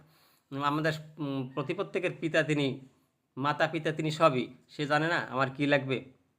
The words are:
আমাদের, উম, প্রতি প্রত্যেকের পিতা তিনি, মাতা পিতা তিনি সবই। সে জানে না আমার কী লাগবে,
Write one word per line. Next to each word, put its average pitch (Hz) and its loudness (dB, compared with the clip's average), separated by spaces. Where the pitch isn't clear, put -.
আমাদের, 147 2
উম, 135 -4
প্রতি 151 -2
প্রত্যেকের 180 -2
পিতা 160 2
তিনি, 143 0
মাতা 147 0
পিতা 160 -2
তিনি 156 -2
সবই। 147 2
সে 151 -4
জানে 151 2
না 170 2
আমার 131 0
কী 139 0
লাগবে, 135 2